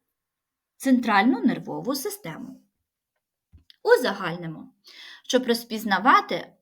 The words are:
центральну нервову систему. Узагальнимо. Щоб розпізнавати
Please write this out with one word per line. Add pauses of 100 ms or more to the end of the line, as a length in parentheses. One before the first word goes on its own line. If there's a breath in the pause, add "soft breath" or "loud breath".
(760)
центральну
нервову
систему. (1200)
Узагальнимо. (500 loud breath)
Щоб
розпізнавати